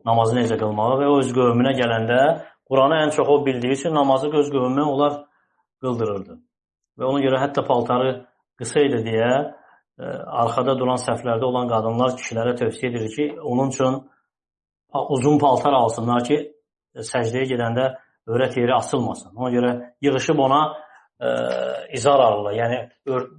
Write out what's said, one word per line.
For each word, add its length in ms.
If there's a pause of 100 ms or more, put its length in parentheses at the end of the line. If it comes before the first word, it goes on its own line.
namazı 340
necə 220
qılmağı 400
və 180
öz 180
qövmünə 420
gələndə 420 (480)
Quranı 360
ən 100
çox 140
o 180
bildiyi 320
üçün 160
namazı 360
öz 200
qövmünə 380
onlar 300 (640)
qıldırırdı. 560 (600)
Və 100
ona 160
görə 180
hətta 240
paltarı 480 (460)
qısa 260
idi 220
deyə, 240 (680)
e, 60 (380)
arxada 360
duran 220
səhflərdə 480
olan 200
qadınlar 500
kişilərə 420
tövsiyə 300
edir 260
ki, 100 (140)
onun 320
üçün 260 (920)
pa-, 140 (100)
uzun 260
paltar 340
alsınlar 520
ki, 100 (580)
e, 160
səcdəyə 420
gedəndə 340 (380)
övrət 340
yeri 140
asılmasın. 640
Ona 160
görə 200 (300)
yığışıb 360
ona, 240 (580)
e, 80 (640)
izar 280
alırlar, 360
yəni 220 (280)
ör-, 320